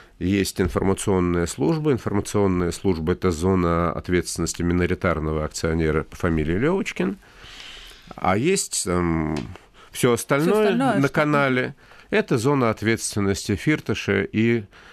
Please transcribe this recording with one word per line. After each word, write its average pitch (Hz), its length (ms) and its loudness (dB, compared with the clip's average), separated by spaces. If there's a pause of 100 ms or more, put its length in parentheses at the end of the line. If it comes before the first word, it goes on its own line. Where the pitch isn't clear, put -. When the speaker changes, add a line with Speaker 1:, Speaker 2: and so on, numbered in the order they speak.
(180)
Speaker 1:
есть 95 420 0
информационная 92 840 0
служба. 151 460 0
Информационная 101 800 0
служба — 82 420 0
это 92 180 0
зона 85 600 2
ответственности 87 720 -2
миноритарного 85 840 0
акционера 78 580 0
по - 120 -16
фамилии 82 420 0
Левочкин. 190 600 -2 (1000)
А 92 220 0
есть, 170 500 -2
эм, 82 500 2 (540)
все - 220 2
остальное 156 380 0
Speaker 2:
Все 214 120 4
остальное, 233 320 2
Speaker 1:
на 139 120 2
Speaker 2:
что - 60 -4
Speaker 1:
канале. 139 640 2 (340)
Это 214 280 0
зона 123 340 2
ответственности 104 840 -2
Фирташа 104 680 0
и 113 400 0 (300)